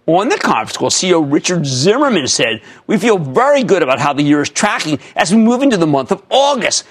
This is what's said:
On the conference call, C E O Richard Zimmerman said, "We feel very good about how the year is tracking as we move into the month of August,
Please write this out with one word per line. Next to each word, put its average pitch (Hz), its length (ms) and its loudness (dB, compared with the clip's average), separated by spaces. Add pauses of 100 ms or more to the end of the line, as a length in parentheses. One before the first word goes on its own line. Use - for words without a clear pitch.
On 185 220 2
the 415 80 0
conference 117 400 -2
call, 131 140 -2
C - 180 -2
E 180 60 4
O 165 60 2
Richard 156 440 -2
Zimmerman 175 600 0
said, 113 340 -2 (260)
"We 214 120 0
feel 208 180 2
very 220 480 0
good 175 180 2
about 131 180 0
how 147 120 0
the 139 100 -2
year 147 200 2
is 131 80 -4
tracking - 480 -4 (180)
as 180 160 0
we 220 80 4
move 240 220 2
into 254 160 2
the 165 80 2
month 139 260 0
of 185 160 -6
August, 262 640 0